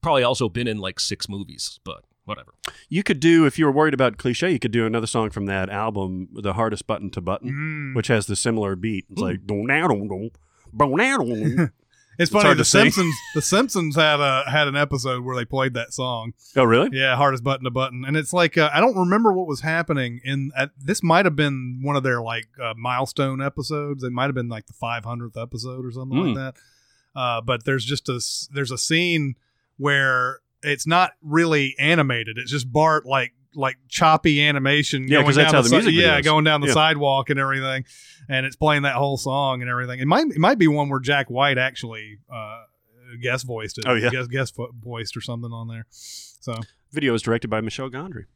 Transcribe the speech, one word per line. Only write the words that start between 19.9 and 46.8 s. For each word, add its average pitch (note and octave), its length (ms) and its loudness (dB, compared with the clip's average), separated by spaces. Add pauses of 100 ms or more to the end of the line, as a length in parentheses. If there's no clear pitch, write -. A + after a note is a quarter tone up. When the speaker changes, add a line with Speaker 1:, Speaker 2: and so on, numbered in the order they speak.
Speaker 3:
in, C3+ 320 -4
at, C3+ 220 -2
this C#3 240 -4
might F3 240 4
have E3 100 2
been C3 460 -2
one C#3+ 140 -2
of C3+ 80 0
their, B2 180 0
like, A2+ 260 -8 (140)
uh, A2+ 160 -6
milestone C3 640 -4
episodes. C#3+ 640 -6
It B2+ 80 -6
might B2 140 -2
have C#3 100 -2
been, A#2+ 140 -4
like, A2 180 -10
the - 60 -20
five A#2 320 -8
hundredth A#2 320 -10
episode B2 480 -12
or B2 60 -10
something C3 280 -6
like F3+ 100 0
Speaker 2:
Hmm. A#2 60 -2
Speaker 3:
that. C3 200 -8 (600)
Uh, B2 260 -4
but A#2 240 -4
there's C3 200 -8
just C3 240 -6
a B2+ 60 -4
s-, - 380 -8
there's C#3 180 -6
a B2+ 60 -8
scene D#3+ 580 0 (420)
where C3+ 640 0 (220)
it's C#3+ 260 -4
not E3+ 340 2
really D3+ 580 2
animated. C3 580 2
It's B2 140 -8
just C3 200 -4
Bart, D3+ 340 4
like, B2+ 280 -2 (220)
like, C3 220 -2 (100)
choppy D#3 560 4
animation C#3+ 600 2
Speaker 2:
Yeah, C#3 140 4
Speaker 3:
going C#3+ 100 6
Speaker 2:
'cause C#3 80 6
that's D#3 160 8
Speaker 3:
down D3+ 80 6
Speaker 2:
how - 20 6
Speaker 3:
the A#2 80 4
Speaker 2:
the - 120 6
Speaker 3:
si-, A#3 60 4
Speaker 2:
music F3 140 4
Speaker 3:
yeah, D#3 180 6
Speaker 2:
videos. C#3+ 40 -2
Speaker 3:
going D3+ 200 4
down D3+ 180 4
the C#3+ 60 0
Speaker 2:
Yeah. C3+ 60 4
Speaker 3:
sidewalk D3 560 2
and C#3 100 0
everything, C3+ 460 -2 (420)
and C3 200 -2
it's C3+ 80 -10
playing D3+ 260 2
that C#3 140 0
whole C#3 220 0
song C3+ 440 -2
and B2 80 -8
everything. B2 300 -6
It C3 80 -2
might, B3 200 4
it G3 120 -4
might A3 180 4
be F3 100 6
one D3 220 2
where C3+ 100 -2
Jack C3+ 300 0
White C3 300 2
actually, A2+ 580 -6 (160)
uh, A2 280 -14 (600)
guest B2 240 -2
voiced A2 320 -8
it. - 100 -8
Speaker 2:
Oh, B2+ 60 2
yeah. A#2 160 2
Speaker 3:
Guest, B2+ 220 -4
guest C3 240 -4
vo-, A#2+ 160 -10 (120)
voiced A#2 320 -10
or A#2 60 -10
something A#2 320 -10
on A2+ 140 -12
there. A2+ 240 -14
So - 640 -14 (360)